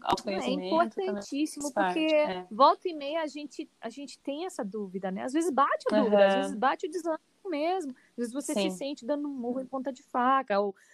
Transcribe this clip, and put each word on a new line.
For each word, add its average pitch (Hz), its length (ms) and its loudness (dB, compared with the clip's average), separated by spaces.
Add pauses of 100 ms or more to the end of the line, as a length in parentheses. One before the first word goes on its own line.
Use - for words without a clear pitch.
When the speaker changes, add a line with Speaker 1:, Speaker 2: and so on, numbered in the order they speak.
Speaker 1:
é - 100 -4
Speaker 2:
autoconhecimento 247 880 0
também 381 160 -2
Speaker 1:
importantíssimo, 285 600 -4
Speaker 2:
faz - 0 -
parte, 196 260 2
Speaker 1:
porque 311 160 2
Speaker 2:
é. 302 360 0
Speaker 1:
volta 285 380 4
e 330 60 -6
meia 302 280 -4
a 311 40 -2
gente, 294 420 -10 (120)
a 226 100 -10
gente 277 300 -14
tem 294 260 -6
essa 302 180 -8
dúvida, 196 460 -6
né? 196 140 -6
Às 254 80 -6
vezes 330 180 2
bate 285 400 2
a - 40 2
dúvida, 208 300 8
às 196 80 6
Speaker 2:
Aham. 190 100 2
Speaker 1:
vezes 196 120 -4
bate 269 320 0
o 311 40 -4
desânimo 320 300 -4 (260)
mesmo, 320 460 -2 (180)
às - 60 -20
vezes 233 160 -4
você 285 220 -4
se 214 80 0
Speaker 2:
Sim. 185 140 -2
Speaker 1:
sente 277 280 -8
dando 294 240 -2
um 285 40 -6
murro 247 280 -4
em 262 60 -8
ponta 269 260 -6
de 254 100 -14
faca, 254 580 2
ou 202 140 0 (200)